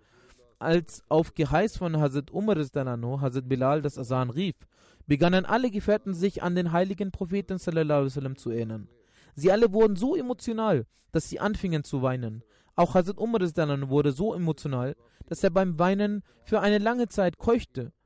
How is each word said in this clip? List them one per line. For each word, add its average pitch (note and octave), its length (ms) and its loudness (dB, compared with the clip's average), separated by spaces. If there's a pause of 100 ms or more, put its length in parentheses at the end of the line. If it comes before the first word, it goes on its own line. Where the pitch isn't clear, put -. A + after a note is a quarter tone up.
(580)
Als E3+ 520 0
auf D#3+ 240 2
Geheiß D#3+ 420 0
von D#3+ 240 -2
Hazrat C#3+ 320 0
Umar G3+ 240 0
radhiyallahu C3+ 380 -2
anhu A#2+ 260 -4
Hazrat C3 300 -2
Bilal C3+ 320 2
das C#3+ 160 -6
Azan B2+ 320 -2
rief, D#3+ 260 -4 (500)
begannen F3 380 4
alle A#3+ 260 0
Gefährten, G3+ 440 0
sich F3+ 280 -2
an F3 140 0
den F3 160 0
heiligen F#3+ 400 0
Propheten F#3+ 460 -4
sallallahu D#3+ 400 0
alaihi C#3 80 2
wasallam C3+ 320 -6
zu - 140 -8
erinnern. A2+ 360 -6 (500)
Sie D3+ 140 4
alle G#3+ 220 4
wurden G#3+ 240 4
so C4 180 0
emotional, A3+ 720 -2 (260)
dass D#3+ 160 -2
sie - 140 -8
anfingen F3+ 420 -2
zu C#3 180 -4
weinen. B2 400 -4 (360)
Auch E3+ 160 2
Hazrat F#3 240 2
Umar A3+ 240 0
radhiyallahu D3+ 420 0
anhu C3+ 60 -6
wurde C#3+ 240 4
so F3+ 200 -2
emotional, D3 640 -4 (300)
dass - 180 -4
er G3 60 4
beim F3+ 280 0
Weinen G3+ 460 0 (220)
für G#3+ 160 2
eine G#3 160 4
lange A3+ 320 0
Zeit F#3 280 0
keuchte. A3 540 -2 (140)